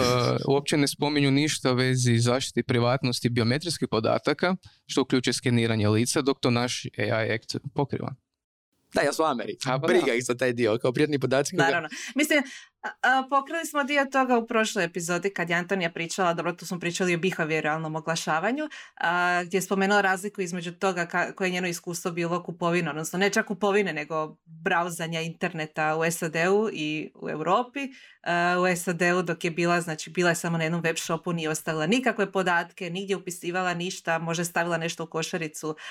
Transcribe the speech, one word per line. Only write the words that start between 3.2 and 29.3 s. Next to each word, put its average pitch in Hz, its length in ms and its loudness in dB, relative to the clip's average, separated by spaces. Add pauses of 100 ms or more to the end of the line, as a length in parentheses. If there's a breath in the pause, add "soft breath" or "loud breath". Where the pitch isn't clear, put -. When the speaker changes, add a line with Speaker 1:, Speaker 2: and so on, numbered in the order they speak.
Speaker 1:
biometrijskih 123 580 0
podataka, 120 680 2 (320 soft breath)
što - 140 2
uključuje 123 320 2
skeniranje 117 560 2
lica, 117 320 2
dok 135 180 0
to 139 120 2
naš 120 340 0 (260)
A 110 140 0
I 110 80 0
Act - 220 -6 (180)
pokriva. - 420 -4 (800)
Speaker 2:
Da, 196 80 2
ja 147 120 2
sam 160 120 2
u 156 40 2
Americi. 113 400 -4
Speaker 1:
A, 131 100 0
pa 160 80 -2
Speaker 2:
Briga 175 180 4
Speaker 1:
da. 131 80 2
Speaker 2:
ih 120 120 0
za 123 100 0
taj 127 180 2
dio, 117 240 2
kao 131 160 0
privatni 147 260 2
podaci, 135 320 0
koga 175 120 2
Speaker 3:
Naravno. 165 260 0 (260 loud breath)
Mislim, 294 280 2 (380 loud breath)
a, 208 80 -8 (120)
a, 262 280 2
pokrili 285 360 -2
smo 294 180 -2
dio 277 220 2
toga 262 320 2
u 226 100 0
prošloj 220 380 0
epizodi 175 440 -2
kad 180 200 -2
je 170 60 2
Antonija 175 360 0
pričala, 170 420 0
dobro, 170 200 -2
tu 175 120 -16
smo 175 140 -6
pričali 175 360 0
o - 20 2
behavioralnom 160 800 0
oglašavanju, 170 720 -2 (260 loud breath)
a, 175 500 2
gdje 180 120 0
je 180 40 0
spomenula 196 400 2
razliku 196 400 0
između 175 300 -6
toga 175 360 -2
ka-, 175 280 -2
koje 190 120 -2
je 180 40 -2
njeno 180 160 -2
iskustvo 175 440 -6
bilo 170 320 -2
kupovine, 170 460 0
odnosno 160 300 -4
ne 196 100 4
čak 208 160 2
kupovine, 196 480 0
nego 156 520 -4
brauzanja 170 760 -2
interneta 160 760 -2
u 165 140 2
sad 165 220 -4 (400)
i 151 420 -4
u - 140 -8
Europi. 185 500 0 (440 loud breath)
A, 175 320 2 (180)
u - 20 -2
sad 175 240 -2 (240)
dok 170 200 -4